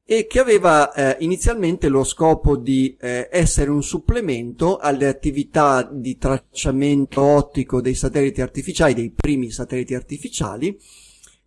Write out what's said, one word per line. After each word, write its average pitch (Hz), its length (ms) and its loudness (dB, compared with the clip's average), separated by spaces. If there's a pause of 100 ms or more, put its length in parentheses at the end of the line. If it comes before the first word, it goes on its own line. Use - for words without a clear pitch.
e 220 160 2
che 247 140 0
aveva, 180 540 4
eh, 135 260 0
inizialmente 175 680 0
lo 135 160 2
scopo 151 500 2
di, 131 420 0
eh, 123 320 -6
essere 160 400 0
un 147 140 0
supplemento 160 960 -2
alle 139 280 0
attività 139 760 0
di 127 340 -10
tracciamento 139 1040 -2
ottico 139 600 2
dei 127 120 -2
satelliti 139 460 -2
artificiali, 139 540 0
dei 117 160 -4
primi 131 420 -2
satelliti 123 440 -6
artificiali, 131 840 -8 (680)